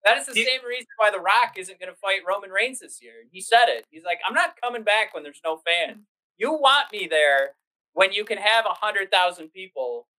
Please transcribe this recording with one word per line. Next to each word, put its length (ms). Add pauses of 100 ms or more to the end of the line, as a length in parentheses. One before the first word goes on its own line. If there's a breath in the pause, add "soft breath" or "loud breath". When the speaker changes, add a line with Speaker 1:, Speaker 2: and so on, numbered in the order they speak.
Speaker 1:
That 120
is 100
the 60
Speaker 2:
Do 80
you 60
Speaker 1:
same 180
reason 220 (120)
why 120
The 80
Rock 400
isn't 220
gonna 120
fight 340
Roman 240
Reigns 280
this 240
year. 120 (180)
He 80
said 260
it. 240
He's 140
like, 220
"I'm 60
not 300
coming 220
back 280
when 120
there's 200
no 140
fan. 480 (300)
You 160
want 400
me 180
there 460 (380)
when 180
you 120
can 140
have 260
a 100
hundred 360
thousand 380
people 580 (120)